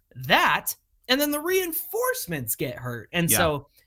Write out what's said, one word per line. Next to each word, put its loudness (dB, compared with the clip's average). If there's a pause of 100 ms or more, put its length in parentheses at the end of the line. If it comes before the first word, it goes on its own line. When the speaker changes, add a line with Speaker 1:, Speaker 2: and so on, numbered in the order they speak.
(140)
Speaker 1:
that, 2 (320)
and 2
then 2
the -2
reinforcements -2
get -6
hurt. -10
And 0
Speaker 2:
Yeah. 6
Speaker 1:
so, 0 (180)